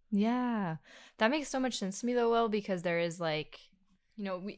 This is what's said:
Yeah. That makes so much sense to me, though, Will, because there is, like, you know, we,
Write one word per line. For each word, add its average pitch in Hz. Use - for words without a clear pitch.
Yeah. 220
That 226
makes 294
so 269
much 254
sense 196
to 240
me, 247
though, 233
Will, 233
because 202
there 170
is, 170
like, 156
you 208
know, 190
we, 196